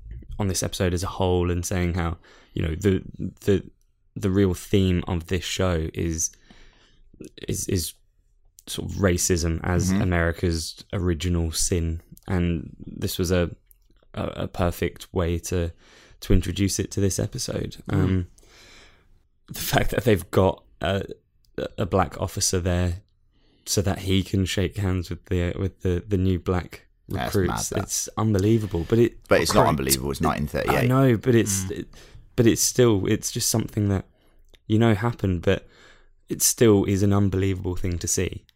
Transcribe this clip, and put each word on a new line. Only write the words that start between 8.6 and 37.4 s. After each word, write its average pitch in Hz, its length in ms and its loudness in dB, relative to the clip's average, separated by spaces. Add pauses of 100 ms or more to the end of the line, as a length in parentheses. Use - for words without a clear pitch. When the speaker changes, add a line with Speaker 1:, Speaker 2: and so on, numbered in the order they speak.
Speaker 1:
sort - 240 -8
of 87 80 -8
racism 90 640 2
as 90 300 2
Speaker 2:
Mm-hmm. 98 100 2
Speaker 1:
America's 85 920 -2
original 85 600 0
sin, 82 480 -2 (260)
and 87 480 -2 (100)
this - 340 -6
was 90 120 0
a, 87 200 2 (640)
a, - 80 -8 (220)
a 95 40 -6
perfect - 640 -4
way 85 260 0
to, 85 320 -2 (500)
to - 120 0
introduce 92 460 2
it - 140 -6
to - 80 -4
this 98 180 0
episode. - 580 -6 (140)
Speaker 3:
Mm. 107 40 0
Speaker 1:
Um, 92 320 2 (1200)
the - 120 -12
fact - 320 0
that - 120 -2
they've 104 260 2
got - 320 2 (180)
a, 98 240 -2 (720)
a 101 80 0
black 87 340 0
officer - 380 -2
there 87 440 0 (640)
so - 160 0
that 92 180 -2
he 95 220 2
can 95 220 0
shake 92 320 -2
hands 92 340 -2
with 87 160 -10
the, 87 320 0
with 95 240 -4
the, 90 240 0
the 104 100 0
new 95 220 2
black - 480 -4 (220)
Speaker 2:
That's - 260 -4
Speaker 1:
recruits, 85 360 0
Speaker 2:
mad, - 100 -4
that. 98 60 -6
Speaker 1:
it's - 300 -6
unbelievable. 104 720 2
But 113 100 4
it, - 200 2 (100)
Speaker 2:
But 92 140 4
it's - 120 0
not 104 80 6
Speaker 1:
correct. 69 80 4
Speaker 2:
unbelievable, 67 400 0
it's 67 100 -6
nineteen 76 280 0
thirty-eight. - 360 0
Speaker 1:
I - 20 2
know, 127 300 4
but 120 180 2
it's, 98 300 2
Speaker 3:
Mm. 98 60 -6 (100)
Speaker 1:
it, - 60 -12 (480)
but 113 120 4
it's 95 160 6
still, 113 440 4
it's 104 260 0
just - 160 -4
something 107 400 0
that, 98 160 0 (600)
you 110 120 2
know, 113 160 6
happened, 98 480 -2
but - 240 0 (640)
it - 140 -6
still 104 420 6
is 98 180 0
an 101 100 4
unbelievable 95 640 0